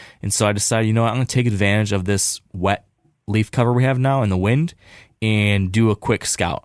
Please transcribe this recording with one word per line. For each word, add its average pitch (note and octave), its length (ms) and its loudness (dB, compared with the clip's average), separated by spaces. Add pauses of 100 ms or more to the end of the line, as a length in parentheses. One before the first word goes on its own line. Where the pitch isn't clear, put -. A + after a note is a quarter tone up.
(220)
And G2+ 100 -4
so A2 140 0
I G#2 60 2
decided, A2 340 0
you A2 60 2
know A#2 100 2
what, A2+ 80 2
I'm A#2 60 -4
gonna C3 100 -2
take B2 200 0
advantage G2+ 460 0
of F#2+ 120 -2
this - 380 -2 (100)
wet F#2+ 340 -4 (400)
leaf G#2+ 240 -2
cover B2 220 0
we B2 120 2
have C3 140 0
now C3+ 240 0
and G#2 80 0
the F#2 60 0
wind B2+ 380 0 (480)
and G#2 500 0
do A2 180 4
a G2+ 60 2
quick - 300 -4
scout. - 380 -2